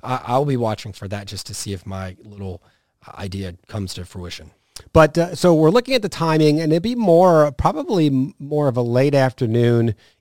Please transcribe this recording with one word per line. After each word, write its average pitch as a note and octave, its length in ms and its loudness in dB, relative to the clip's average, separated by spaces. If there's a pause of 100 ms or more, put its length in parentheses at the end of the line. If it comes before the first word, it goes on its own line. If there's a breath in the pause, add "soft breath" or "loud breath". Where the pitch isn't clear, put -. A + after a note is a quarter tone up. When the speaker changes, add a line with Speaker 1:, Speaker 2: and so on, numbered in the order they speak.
Speaker 1:
I, B2 220 -6
I'll C3 200 0
be C#3+ 100 -2
watching A2 380 -4
for - 140 -14
that G2+ 180 -10
just F#2+ 220 -12
to G2+ 80 -14
see - 180 -10
if F#2 140 -12
my F#2+ 360 -10
little G2+ 380 -14 (560)
idea F#2+ 380 -10 (120)
comes G2 280 -8
to F2+ 100 -12
fruition. F2 460 -14 (420 loud breath)
Speaker 2:
But, D#3 240 4
uh, E3+ 180 -2
so F3 200 4
we're D#3 160 4
looking B3 240 0
at A3 80 -2
the G3 40 -4
timing, D#3 540 2
and D#3 100 0
it'd E3+ 120 0
be A#3 100 -4
more, F3 580 4
probably E3 560 -2
m-, C3+ 300 -2
more D3 300 -4
of A#2+ 100 -2
a B2+ 60 0
late B2+ 320 2
afternoon, A#2+ 800 2 (260 soft breath)